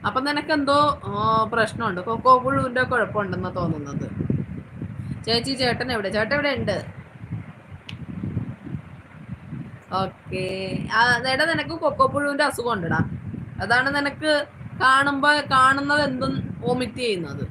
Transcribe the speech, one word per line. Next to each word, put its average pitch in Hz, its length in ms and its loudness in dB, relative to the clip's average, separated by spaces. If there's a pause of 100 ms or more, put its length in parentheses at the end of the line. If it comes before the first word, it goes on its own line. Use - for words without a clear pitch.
അപ്പൊ 202 140 0
നിനക്കെന്തോ, 294 840 2
ആ, 220 480 2
പ്രശ്നമുണ്ട്. 214 480 0
കൊക്കോ 240 380 6
പുഴുവിന്റെ 254 440 2
കുഴപ്പമുണ്ടെന്നാ 190 680 0
തോന്നുന്നത്. 156 560 -4 (1160)
ചേച്ചി, 233 300 0
ചേട്ടൻ 247 380 0
എവിടെ? 208 160 -2
ചേട്ടൻ 214 260 0
ഇവിടെ 285 240 2
ഉണ്ട്. 180 280 -2 (3000)
ഓക്കേ. 185 540 -4 (480)
ആ, 240 220 6
എടാ, 262 280 0
നിനക്ക് 320 300 -2 (100)
കൊക്കോ 269 220 4
പുഴുവിന്റെ 285 380 0
അസുഖം 240 280 -2
ഉണ്ടെടാ. 165 280 0 (640)
അതാണ് 254 340 2
നിനക്ക് 294 500 0 (340)
കാണുമ്പോ 277 520 6 (180)
കാണുന്നത് 277 520 4
എന്തും 269 580 -2
വോമിറ്റ് 247 340 0
ചെയ്യുന്നത്. 165 560 -2